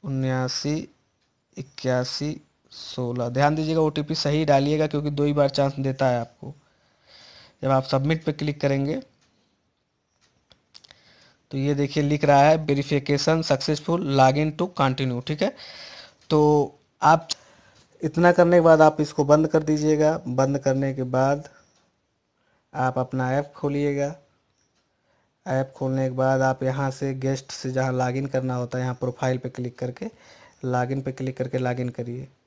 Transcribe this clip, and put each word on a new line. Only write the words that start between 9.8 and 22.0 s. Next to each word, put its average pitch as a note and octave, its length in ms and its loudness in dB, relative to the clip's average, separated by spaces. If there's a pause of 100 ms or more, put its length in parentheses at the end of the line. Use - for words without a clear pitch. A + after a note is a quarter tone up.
तो C#3 60 -6
ये C#3 180 -2
देखिए C#3+ 280 -2
लिख C#3+ 200 0
रहा C#3+ 180 6
है, D#3 160 6
"वेरिफिकेशन C#3+ 840 0
सक्सेसफुल, D3 760 0
log C3 160 6
in D3+ 180 0 (100)
to F3+ 60 -2 (140)
continue", C3 460 -2
ठीक D3+ 140 -4
है। C4+ 140 -2 (760)
तो D#3 100 4 (600)
आप D#3+ 260 4 (760)
इतना E3 280 4
करने F3 260 6
के F3 40 6
बाद D#3+ 200 8
आप D#3 200 6
इसको D3 220 -2
बंद D3+ 240 6
कर D#3 160 2
दीजिएगा। D3+ 640 2
बंद C3+ 320 0
करने C3+ 340 -2
के C3+ 100 -6
बाद C3+ 460 -2 (1200)